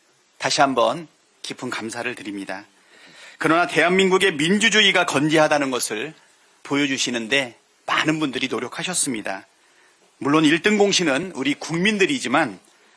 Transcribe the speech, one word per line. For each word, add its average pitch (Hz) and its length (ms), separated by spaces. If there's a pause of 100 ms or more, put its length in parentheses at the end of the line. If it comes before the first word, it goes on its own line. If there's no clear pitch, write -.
(380)
다시 139 220
한번 135 480 (340)
깊은 - 280
감사를 117 440
드립니다. 101 500 (720)
그러나 165 280
대한민국의 185 680
민주주의가 190 720
건재하다는 147 640
것을 120 440 (480)
보여주시는데 135 960 (280)
많은 156 340
분들이 127 280
노력하셨습니다. 117 1000 (720)
물론 151 260
일 160 180
등 214 160
공신은 180 560
우리 135 200
국민들이지만 160 1080 (360)